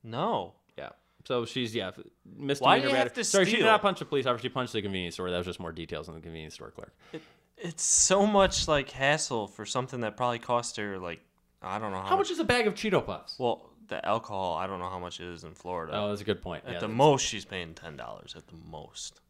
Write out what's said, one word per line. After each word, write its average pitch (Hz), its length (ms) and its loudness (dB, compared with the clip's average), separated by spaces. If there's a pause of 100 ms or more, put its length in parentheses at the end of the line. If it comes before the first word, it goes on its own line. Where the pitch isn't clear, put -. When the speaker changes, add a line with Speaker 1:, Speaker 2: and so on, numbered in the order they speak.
Speaker 1:
No. 117 500 -2 (240)
Speaker 2:
Yeah. - 120 -10 (360)
So 120 200 0
she's, 117 300 -4
yeah, 95 140 -2
f-, - 80 -14
Speaker 1:
Why - 60 -18 (320)
Speaker 2:
misdemeanor 139 460 6
Speaker 1:
do - 80 0
you - 60 2
have 254 120 4
Speaker 2:
battery. 233 160 -4
Speaker 1:
to - 0 -
Speaker 2:
Sorry, 196 220 6
she 202 60 2
did 233 100 2
Speaker 1:
steal? 220 60 6
Speaker 2:
not 214 140 8
punch 190 200 2
a - 40 -6
police 139 200 0
officer. 120 180 2
She 123 60 -2
punched 127 240 -2
the 110 80 0
convenience 92 340 -2
store. 90 160 -2
That 87 60 2
was 90 100 0
just 87 120 -6
more 85 120 -6
details 82 360 -8
in 82 60 -12
the 80 80 -12
convenience 80 340 -12
store - 160 -16
clerk. - 220 -16 (200)
Speaker 1:
It, - 80 -10 (360)
it's 170 260 -8
so - 440 6
much, 196 400 4
like, 143 240 2
hassle 135 560 2
for 104 180 -12
something 127 360 -4
that 107 140 -4
probably 120 240 0
cost 120 380 -2
her, 101 220 -4
like, 85 200 -8 (420)
I 98 180 -6
don't 101 120 -4
know 95 60 -4
how 95 60 -4
Speaker 2:
How 95 120 -4
Speaker 1:
much. 392 120 2
Speaker 2:
much 370 40 -4
is 311 80 -4
a 330 40 0
bag 240 240 2
of 202 80 0
Cheeto 185 280 2
Puffs? - 360 -10
Speaker 1:
Well, - 320 -2 (160)
the - 180 -6
alcohol, 98 500 -2
I 92 120 -4
don't 95 120 -8
know 90 100 -6
how 92 100 -8
much 87 200 -10
it 87 80 -10
is 85 160 -12
in 80 120 -16
Florida. 85 400 -8
Speaker 2:
Oh, 104 140 -2
that's 101 120 -6
a 98 40 -12
good 101 160 -2
point. 85 240 -8
Speaker 1:
At 123 80 -8
Speaker 2:
Yeah, 87 80 -6
Speaker 1:
the 110 60 -4
Speaker 2:
that's 110 100 -4
Speaker 1:
most, 139 280 6
she's 101 200 -6
paying 87 280 -10
ten 80 240 -14
dollars. 58 400 -14
At - 100 -20
the 85 80 -20 (140)
most. - 600 -16